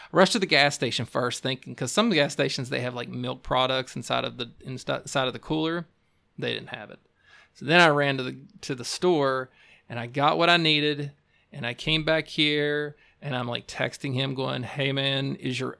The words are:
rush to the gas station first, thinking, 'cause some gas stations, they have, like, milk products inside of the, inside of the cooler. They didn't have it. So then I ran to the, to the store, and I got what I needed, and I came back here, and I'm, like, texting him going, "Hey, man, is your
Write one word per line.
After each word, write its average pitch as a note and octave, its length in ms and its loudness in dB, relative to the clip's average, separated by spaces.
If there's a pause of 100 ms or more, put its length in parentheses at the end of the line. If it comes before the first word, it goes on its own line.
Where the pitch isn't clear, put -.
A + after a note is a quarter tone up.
(120)
rush F#3+ 200 6
to A3+ 80 2
the F#3 80 0
gas C#3+ 260 6
station A#2+ 320 -2
first, - 380 -2
thinking, C3 320 -6
'cause C3 160 -4
some A3+ 180 2
gas C#3+ 240 2
stations, C3+ 360 -2
they C3 120 -4
have, B2 140 -6
like, A#2+ 140 -8
milk B2 340 -8
products C3 520 0
inside B2 300 -2
of A#2+ 120 -10
the, A#2+ 140 -10 (100)
inside C3 440 -6 (220)
of A#2+ 60 -4
the A#2 60 -12
cooler. D#3+ 480 -4 (500)
They A#2+ 160 -4
didn't - 160 -8
have A2 200 -12
it. - 100 -20 (540)
So - 120 -16
then E3 140 6
I E3+ 100 10
ran C#3+ 280 2
to C3 60 -4
the, C3 140 -8 (240)
to - 120 -6
the B2 120 -8
store, C#3 640 0 (360)
and A#2+ 120 -10
I A#2+ 80 -8
got C#3+ 320 2
what E3+ 100 6
I F3 80 8
needed, D3 540 2 (400)
and C#3 140 -8
I A#2+ 100 -4
came D#3 280 0
back D#3+ 240 2
here, D3 680 0 (260)
and C#3+ 140 -6
I'm, B2 120 -4
like, A#2+ 200 -6
texting C3 480 -4
him C3+ 180 -2
going, C3 300 -4
"Hey, C#3 280 -2
man, C3+ 440 -2
is B2+ 240 -4
your B2+ 200 -6